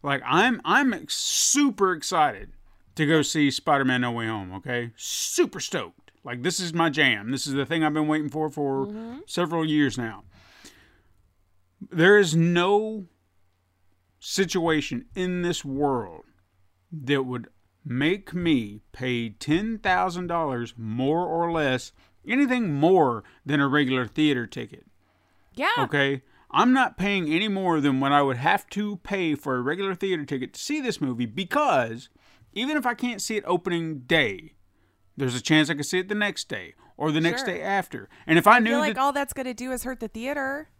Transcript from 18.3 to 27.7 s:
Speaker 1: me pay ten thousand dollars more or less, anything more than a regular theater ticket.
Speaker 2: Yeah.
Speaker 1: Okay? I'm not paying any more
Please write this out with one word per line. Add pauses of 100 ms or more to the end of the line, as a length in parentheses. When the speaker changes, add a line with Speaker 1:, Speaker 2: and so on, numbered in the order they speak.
Speaker 1:
me (120)
pay
ten
thousand
dollars
more
or
less, (340)
anything
more (220)
than
a
regular
theater
ticket. (680)
Speaker 2:
Yeah.
Speaker 1:
Okay? (280)
I'm
not
paying
any
more